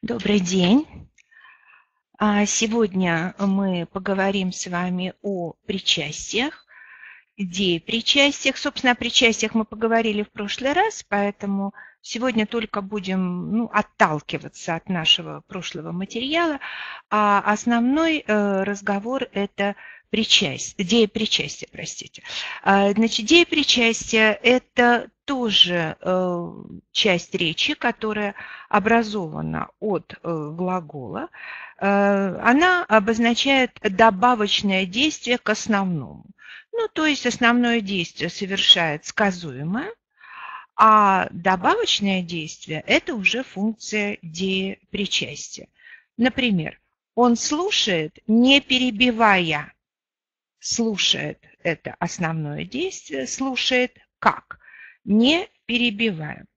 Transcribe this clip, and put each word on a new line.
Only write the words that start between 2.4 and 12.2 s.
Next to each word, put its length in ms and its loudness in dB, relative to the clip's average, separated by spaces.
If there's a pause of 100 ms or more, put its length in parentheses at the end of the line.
сегодня 880 0
мы 480 0
поговорим 680 -2
с 140 -8
вами 560 -4
о 320 -6 (140)
причастиях, 960 -4 (720)
деепричастиях. 1200 0
Собственно, 360 0
о 20 2
причастиях 580 0
мы 100 2
поговорили 600 0
в 80 -10
прошлый 420 -4
раз, 340 0
поэтому 680 -2 (260)
сегодня 460 -2